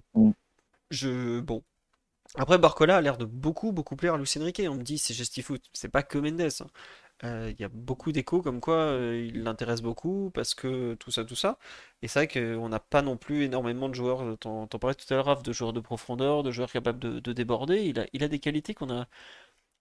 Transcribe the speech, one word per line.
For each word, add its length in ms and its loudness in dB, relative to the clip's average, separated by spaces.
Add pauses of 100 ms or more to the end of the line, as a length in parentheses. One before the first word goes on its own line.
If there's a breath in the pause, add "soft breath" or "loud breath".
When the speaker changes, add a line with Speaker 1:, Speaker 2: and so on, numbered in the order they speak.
(140)
Speaker 1:
Mm. 180 10 (580)
Speaker 2:
je, 500 -2
bon. 220 -4 (720)
Après, 240 6
Barcola 400 8
a 20 6
l'air 160 2
de 80 -4
beaucoup, 480 -2
beaucoup 240 -4
plaire 180 2
à 40 0
Luis 200 -2
Enrique. 300 -2
On 60 -2
me 80 -6
dit, 160 -4
c'est 160 -4
gestifoot. 480 -6 (100)
C'est 160 -8
pas 140 2
que 160 -4
Mendes, 240 -2
hein. 240 -2 (580 soft breath)
Euh, 260 -6
il 80 -10
y 60 -6
a 60 -6
beaucoup 420 -6
d'échos 300 0
comme 180 -2
quoi, 140 2
euh, 520 0
il 160 -6
l'intéresse 380 -2
beaucoup 540 -2
parce 200 -2
que 420 -4
tout 140 -16
ça, 140 -2
tout 100 -10
ça. 240 0 (440 soft breath)
Et 60 -6
c'est 100 0
vrai 100 4
qu'on 400 -2
n'a 100 -2
pas 220 2
non 160 0
plus 280 -2
énormément 440 -2
de 60 -6
joueurs, 280 0
euh, 140 -4
t'en, 300 -8
t'en 120 -8
parlais 160 0
tout 140 -12
à 80 2
l'heure, 80 4
Raph, 180 2
de 80 -4
joueurs 220 -2
de 80 -4
profondeur, 640 0
de 80 -2
joueurs 200 -4
capables 280 -2
de, 220 -4
de 120 -4
déborder. 520 2
Il 160 0
a, 120 -2
il 100 -2
a 60 2
des 100 -2
qualités 360 -2
qu'on 160 -6
a, 180 -2 (720 soft breath)